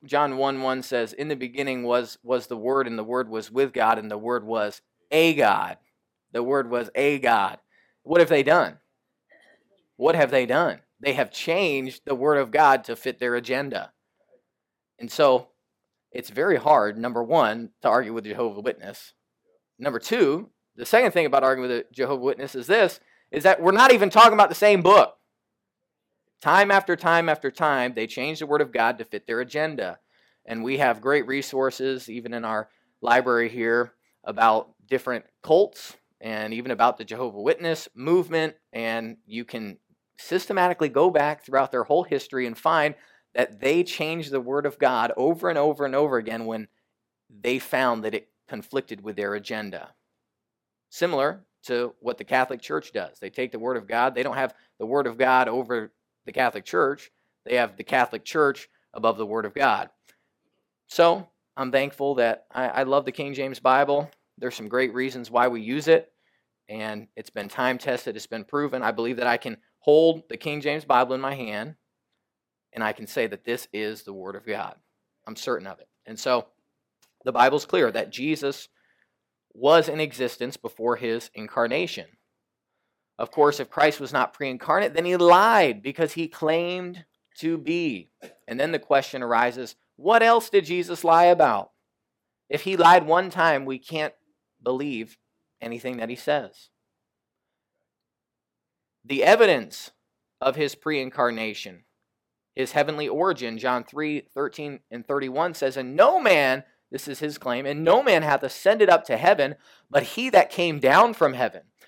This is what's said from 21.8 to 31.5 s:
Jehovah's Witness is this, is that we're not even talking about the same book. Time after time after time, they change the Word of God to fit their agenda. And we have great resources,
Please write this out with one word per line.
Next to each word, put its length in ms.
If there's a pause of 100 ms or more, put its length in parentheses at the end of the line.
Jehovah's 320
Witness 320
is 120
this, 320 (320)
is 120
that 180
we're 100
not 220
even 160
talking 240
about 160
the 60
same 260
book. 360 (1200)
Time 320
after 240
time 340
after 220
time, 420
they 140
change 320
the 80
Word 140
of 100
God 260
to 80
fit 220
their 120
agenda. 600 (460)
And 180
we 140
have 240
great 260
resources, 840